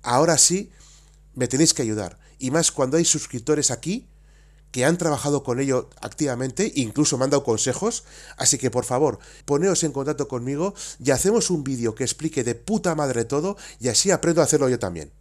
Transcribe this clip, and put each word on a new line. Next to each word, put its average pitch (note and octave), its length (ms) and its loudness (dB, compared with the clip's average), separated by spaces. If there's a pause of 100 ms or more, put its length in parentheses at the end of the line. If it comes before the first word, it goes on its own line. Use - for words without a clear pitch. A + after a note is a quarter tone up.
ahora C#3+ 340 4
sí F#3 340 2 (640)
me A#2+ 140 -2
tenéis D3+ 240 4
que - 80 -4
ayudar. G#2+ 360 -4 (220)
Y B2+ 120 -4
más D#3+ 200 2
cuando C3 240 0
hay E3+ 80 2
suscriptores D3 680 0
aquí F3+ 360 -6 (640)
que B2 160 0
han E3+ 120 4
trabajado D3 460 0
con B2 160 -2
ello C3+ 280 0 (140)
activamente, C3 720 -4
incluso C#3 420 0
me B2+ 80 2
han C3+ 40 0
dado C#3 140 2
consejos. C3 640 -2 (320)
Así B2+ 200 2
que, B2+ 140 0
por A#2+ 140 -2
favor, C3 340 0 (260)
poneos E3 380 2
en D#3 80 0
contacto C#3 360 -4
conmigo C#3 460 -4 (240)
y B2+ 140 0
hacemos F#3+ 400 2
un D#3 120 0
vídeo A#2+ 300 -2
que A#2+ 100 -4
explique C#3 400 -4
de A#2 120 0
puta F3+ 400 -2
madre C3 280 0
todo D3+ 320 -2 (240)
y B2+ 100 0
así A#2+ 200 2
aprendo E3+ 320 4
a D3 40 6
hacerlo C#3 240 4
yo B2 100 0
también. E2 420 -6